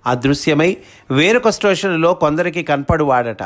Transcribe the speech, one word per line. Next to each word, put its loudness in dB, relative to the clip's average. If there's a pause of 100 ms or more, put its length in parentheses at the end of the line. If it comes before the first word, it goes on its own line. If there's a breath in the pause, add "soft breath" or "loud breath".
అదృశ్యమై 0 (340 loud breath)
వేరొక 2
స్టేషన్లో 0
కొందరికి -2
కనపడువాడట. 0